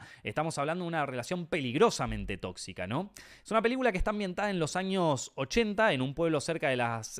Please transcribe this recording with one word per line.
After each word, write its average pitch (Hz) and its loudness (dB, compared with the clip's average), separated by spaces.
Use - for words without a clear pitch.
estamos 151 -2
hablando 165 -2
de 170 -4
una 160 0
relación 151 -4
peligrosamente 123 2
tóxica, 92 -8
¿no? 151 -4
Es - -20
una 214 2
película 247 4
que 185 -2
está 208 2
ambientada 202 -2
en 185 0
los 151 0
años 185 0
ochenta, 214 2
en 127 0
un 139 -2
pueblo 160 2
cerca 156 0
de 131 4
Las, 117 -2